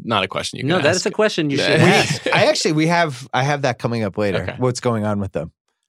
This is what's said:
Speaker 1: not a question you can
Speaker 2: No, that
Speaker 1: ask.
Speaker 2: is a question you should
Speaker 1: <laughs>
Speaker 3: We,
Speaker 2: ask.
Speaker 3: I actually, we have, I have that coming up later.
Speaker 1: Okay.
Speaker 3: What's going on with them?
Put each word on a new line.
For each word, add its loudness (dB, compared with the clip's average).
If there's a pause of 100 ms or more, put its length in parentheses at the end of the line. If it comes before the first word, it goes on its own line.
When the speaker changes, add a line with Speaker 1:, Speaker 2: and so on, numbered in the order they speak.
Speaker 1:
not 0
a -2
question -8
you -10
can -2
Speaker 2:
No, 2
that 2
Speaker 1:
ask. 2
Speaker 2:
is -2
a -4
question 0
you -2
should 0
Speaker 1:
<laughs> 4
Speaker 3:
We, 6
Speaker 2:
ask. 2
Speaker 3:
I 2
actually, 2
we 2
have, 0
I 0
have -2
that 0
coming -2
up -4
later. 0
Speaker 1:
Okay. -8
Speaker 3:
What's -2
going 0
on -2
with -6
them? -6 (360)